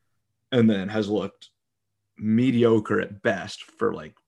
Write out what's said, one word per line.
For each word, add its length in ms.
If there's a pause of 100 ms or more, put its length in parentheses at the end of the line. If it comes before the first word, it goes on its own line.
(520)
and 180
then 200
has 180
looked 420 (680)
mediocre 800
at 220
best 420
for, 300
like, 220 (120)